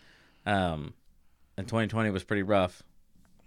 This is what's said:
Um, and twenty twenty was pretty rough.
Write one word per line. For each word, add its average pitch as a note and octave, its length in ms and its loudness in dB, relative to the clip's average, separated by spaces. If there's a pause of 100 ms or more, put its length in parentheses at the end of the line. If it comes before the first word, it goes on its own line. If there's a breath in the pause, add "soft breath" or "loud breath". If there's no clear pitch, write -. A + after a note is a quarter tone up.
(460 soft breath)
Um, E2+ 480 0 (600)
and F#2+ 100 -6
twenty A2+ 220 0
twenty A2 220 0
was F#2+ 120 -2
pretty G2+ 220 -2
rough. F#2+ 380 2 (640)